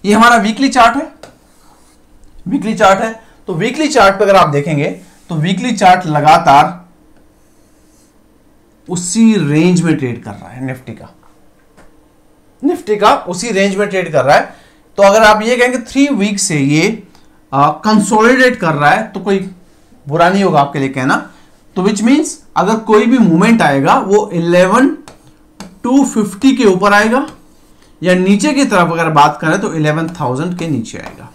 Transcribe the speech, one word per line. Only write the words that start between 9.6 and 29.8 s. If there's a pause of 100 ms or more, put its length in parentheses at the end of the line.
में
trade
कर
रहा
है
Nifty
का, (1500)
Nifty
का
उसी
range
में
trade
कर
रहा
है। (440)
तो
अगर
आप
ये
कहेंगे
three
वीक
से
ये, (500)
आ,
consolidate
कर
रहा
है
तो
कोई (560)
बुरा
नहीं
होगा
आपके
लिए
कहना। (600)
तो
which
means (280)
अगर (100)
कोई
भी
moment
आएगा
वो
इलेवन (880)
टू
फिफ्टी
के
ऊपर
आएगा (760)
या
नीचे
की
तरफ
अगर
बात
करें
तो
इलेवन